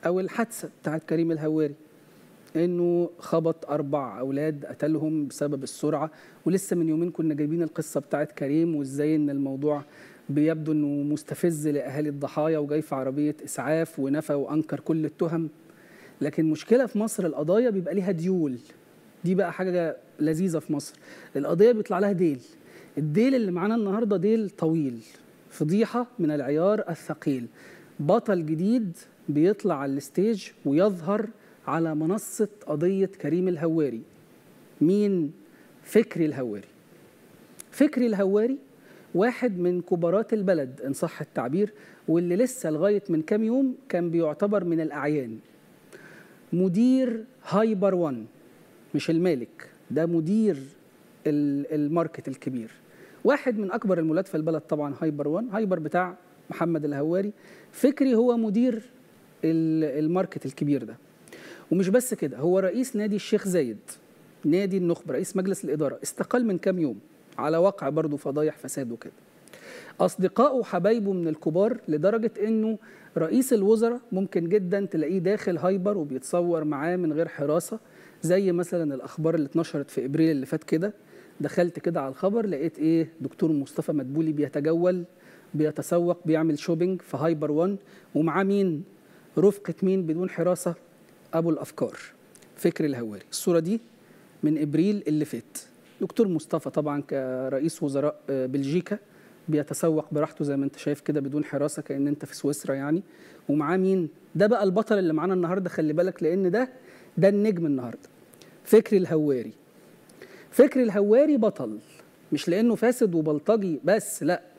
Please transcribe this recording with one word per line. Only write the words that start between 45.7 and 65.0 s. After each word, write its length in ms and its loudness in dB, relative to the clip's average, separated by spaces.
مدير 680 4
هايبر 460 2
وان، 300 -2
مش 140 -2
المالك، 600 0
ده 140 0
مدير 520 2
ال-، 460 0
الماركت 540 -2
الكبير. 440 -8
واحد 360 2
من 120 -4
أكبر 280 0
المولات 280 0
في 80 -8
البلد 260 -2
طبعًا 400 -4
هايبر 260 -2
وان، 220 -2
هايبر 300 -2
بتاع 380 -2
محمد 360 -2
الهواري. 480 -2
فكري 440 2
هو 220 4
مدير 380 2
ال-، 580 0
الماركت 420 -2
الكبير 380 -2
ده. 140 -14
ومش 180 2
بس 240 2
كده، 240 -4
هو 220 2
رئيس 360 -2
نادي 200 -2
الشيخ 320 0
زايد، 300 0
نادي 320 2
النخبة، 360 -2